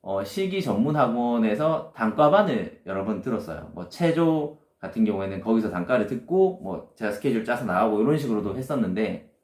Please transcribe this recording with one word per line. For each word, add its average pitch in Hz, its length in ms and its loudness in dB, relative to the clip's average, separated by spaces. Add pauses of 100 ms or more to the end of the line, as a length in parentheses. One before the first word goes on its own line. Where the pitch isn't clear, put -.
어, 98 220 -4
실기 190 380 -4
전문 131 340 0
학원에서 120 1000 0
단과반을 147 880 2
여러 95 180 -4
번 101 180 -4
들었어요. - 520 -6
뭐 90 160 -12
체조 160 680 2 (200)
같은 110 240 0
경우에는 98 380 0
거기서 110 300 2
단과를 101 360 0
듣고, 185 540 2
뭐 - 340 -10
제가 104 160 -4
스케줄 113 320 0
짜서 120 220 -2
나가고 104 360 2
이런 147 160 4
식으로도 107 380 -2
했었는데 107 760 -2 (140)